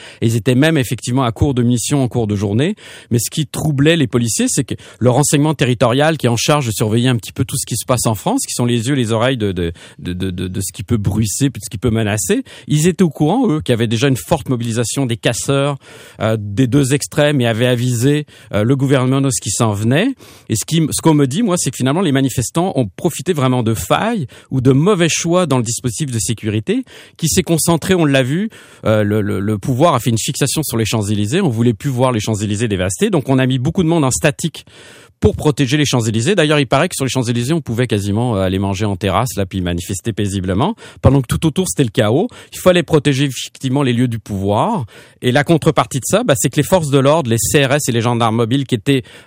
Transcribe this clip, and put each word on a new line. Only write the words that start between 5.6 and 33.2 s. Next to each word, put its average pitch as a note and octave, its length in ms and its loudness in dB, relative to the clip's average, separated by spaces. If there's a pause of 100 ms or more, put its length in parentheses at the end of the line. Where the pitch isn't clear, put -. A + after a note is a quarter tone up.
qui B2+ 100 -2
est A#2 40 2
en A#2+ 60 2
charge D3 300 2
de A2 60 -2
surveiller A#2 360 0
un B2 80 2
petit - 160 -8
peu - 120 -4
tout - 120 -6
ce - 100 -6
qui B2 100 -6
se - 100 -8
passe B2+ 200 0
en A#2 80 2
France, A3 320 -2
qui - 80 -8
sont B2 120 -2
les A#2+ 200 0
yeux, C#3+ 80 0
les A#2+ 160 0
oreilles B2 280 0
de, G#2 120 -2
de, F2 220 -4 (260)
de, F2+ 140 -6
de, F#2 180 -4
de, F#2 160 -6
de F2+ 140 -6
ce - 120 -8
qui - 120 -12
peut A#2 140 0
bruisser, G#2 520 -2
puis - 80 -10
de - 60 -12
ce - 60 -14
qui - 80 -10
peut B2 120 -2
menacer, A2 540 -2 (240)
ils D3+ 180 2
étaient F#3 160 2
au E3+ 80 4
courant, G3+ 380 0
eux, D3+ 120 0
qu'il - 120 -2
y - 20 2
avait A2+ 140 0
déjà A#2 180 0
une C3+ 100 2
forte - 340 -2
mobilisation A#2+ 560 -2
des A#2 100 -2
casseurs, C#3 640 -2 (420)
euh, A2 180 0
des G#2 280 0
deux C3+ 260 2
extrêmes D3 480 0
et A#2+ 60 2
avaient A#2 200 2
avisé, B2+ 600 0 (260)
euh, G#2 100 2
le A#2 140 2
gouvernement C3+ 460 2
de C3+ 80 0
ce B2 100 -4
qui - 80 -8
s'en A2 240 0
venait. C3+ 420 0 (360)
Et A2 40 -2
ce - 120 -4
qui, D#3+ 240 0
ce - 100 -6
qu'on D#3+ 140 4
me C#3+ 120 4
dit, C#3+ 160 -2
moi, F3+ 140 0
c'est C#3 140 -4
que - 80 -8
finalement, C#3 240 0
les D#3 100 0
manifestants C3+ 640 -2
ont B2+ 100 0
profité - 460 -4
vraiment B2+ 300 0
de A2+ 100 0
failles F3+ 540 -2 (240)
ou C3+ 100 -2
de B2 120 4
mauvais E3 360 4
choix F3 380 0
dans C3+ 100 2
le A#2+ 80 0
dispositif B2+ 460 -6
de A#2 80 -2
sécurité A2 640 -2 (320)
qui E3 120 -2
s'est F#3 140 0
concentré, E3+ 520 0
on E3+ 100 2
l'a C3+ 180 4
vu, E3+ 280 -2 (340)
euh, G#2+ 180 2
le, G#2 200 0
le, G2 180 -2
le G#2+ 160 -2
pouvoir C3+ 380 2
a B2 40 2
fait - 120 -2
une A2+ 80 2
fixation - 440 -2
sur A#2 140 -4
les A2+ 80 0
Champs-Élysées, G#2+ 560 -2
on F#3+ 80 0
voulait A#2 240 2
plus B2+ 160 -6
voir B2+ 240 2
les A2 80 0
Champs-Élysées G#2+ 480 -2
dévastés, G2 400 -2
donc D#3 220 0